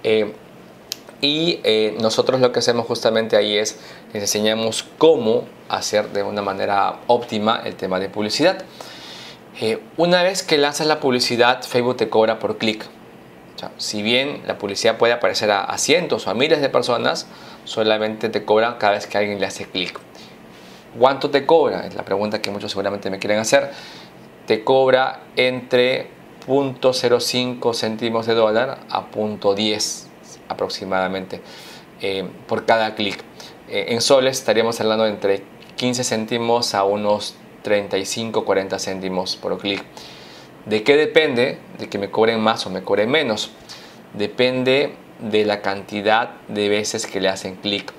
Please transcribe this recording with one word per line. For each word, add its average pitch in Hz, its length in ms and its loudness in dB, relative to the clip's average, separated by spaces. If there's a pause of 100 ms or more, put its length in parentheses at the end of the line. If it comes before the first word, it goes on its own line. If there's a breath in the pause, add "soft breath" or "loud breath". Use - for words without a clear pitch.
Eh, 107 300 2 (880)
y, 160 420 0
eh, 110 380 2
nosotros 127 400 2
lo 123 100 4
que 123 80 0
hacemos 117 260 0
justamente 113 520 0
ahí 104 200 2
es, 107 220 -2 (320 loud breath)
les 104 120 -6
enseñamos 110 600 0 (120)
cómo 123 480 4 (240)
hacer 104 400 0
de 101 120 -4
una 104 200 -4
manera 98 680 -2
óptima 113 560 0
el 104 120 -8
tema 92 220 -2
de 95 120 -4
publicidad. 107 560 0 (960 loud breath)
Eh, 113 180 -2 (160)
una 175 260 2
vez 185 220 0
que 156 140 2
lanzas 143 280 2
la 151 140 2
publicidad, 123 640 2
Facebook 123 320 0
te 110 140 0
cobra 110 300 4
por 98 180 -4
clic. 110 280 -2 (680)
O - 40 -18
sea, - 180 -12
si - 240 -6
bien 127 440 0
la - 120 -4
publicidad 104 400 0
puede 117 160 4
aparecer 107 360 0
a, 101 140 4
a - 140 -4
cientos 143 500 0
o - 20 -4
a 95 40 0
miles 147 260 2
de 139 80 0
personas, 123 600 0 (360 loud breath)
solamente 107 640 0
te 107 160 -2
cobra 113 340 2
cada 104 160 2
vez 101 140 -4
que - 100 -4
alguien 104 220 -2
le 95 60 0
hace 95 180 -8
clic. 90 340 -6 (1000 loud breath)
¿Cuánto 135 300 4
te 139 160 2
cobra? 120 420 2
Es 95 80 -12
la 95 80 -8
pregunta 107 380 -2
que 101 100 -6
muchos 101 200 -8
seguramente 101 380 -4
me 98 80 -6
quieren 104 220 0
hacer. 135 320 2 (720 loud breath)
Te 107 180 0
cobra 131 580 4 (160)
entre 127 720 0 (360)
punto 135 460 2
cero 120 300 2
cinco 123 520 -2
céntimos 113 540 -2
de 117 60 2
dólar 113 460 2 (100)
a 95 160 -4
punto 104 500 -2
diez 107 540 -4 (400)
aproximadamente, 95 920 -4 (600 loud breath)
eh, 95 260 -4 (200)
por 110 180 -4
cada 110 280 2
clic. 101 300 -4 (460 loud breath)
Eh, 104 200 -2
en 117 120 0
soles 131 360 4
estaríamos 113 440 0
hablando 110 240 2
de 107 60 2
entre 98 320 0 (340)
quince 123 260 -2
céntimos 117 720 0
a 101 80 4
unos 104 520 0 (280)
treinta 101 340 0
y 95 80 -2
cinco, 113 400 -4
cuarenta 95 320 0
céntimos 92 600 -4
por 92 200 -4
clic. 98 260 -4 (840 loud breath)
¿De 107 180 0
qué 143 120 6
depende? 151 640 2 (200)
De 101 100 -10
que - 80 -6
me 101 140 -4
cobren 113 280 4
más 110 280 0
o - 20 -10
me 92 140 -6
cobren 101 260 2
menos. 131 420 0 (600 loud breath)
Depende 127 800 0 (260)
de 107 260 0
la 104 160 0
cantidad 104 680 0 (180)
de 104 200 0
veces 104 380 -2
que - 120 -6
le 95 100 2
hacen 95 260 -6
clic. 101 440 -4